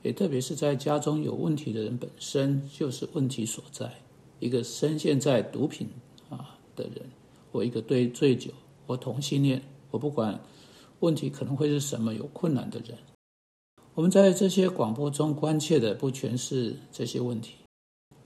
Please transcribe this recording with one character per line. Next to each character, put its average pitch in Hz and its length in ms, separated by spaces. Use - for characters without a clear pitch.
也 226 100
特 208 160
别 139 140
是 151 140
在 147 200
家 151 220
中 151 240
有 - 140
问 160 200
题 143 160
的 110 120
人 113 120
本 123 220
身 139 580
就 151 140
是 - 240
问 135 160
题 110 160
所 - 260
在。 - 220
一 117 100
个 120 140
深 151 340
陷 147 220
在 123 240
毒 - 240
品， - 200
啊， 139 300
的 - 100
人， - 220
或 107 120
一 120 60
个 117 100
对 123 300
醉 127 260
酒 - 140
或 127 100
同 127 240
性 139 220
恋， 135 180
或 120 80
不 143 100
管 110 320
问 170 120
题 139 160
可 - 160
能 135 100
会 151 120
是 147 120
什 139 220
么 110 140
有 110 180
困 165 180
难 127 200
的 - 80
人。 - 180
我 - 80
们 170 80
在 196 240
这 190 160
些 185 180
广 120 240
播 143 160
中 147 280
关 156 240
切 147 200
的 110 140
不 135 160
全 123 260
是 127 400
这 - 140
些 - 160
问 123 180
题， - 140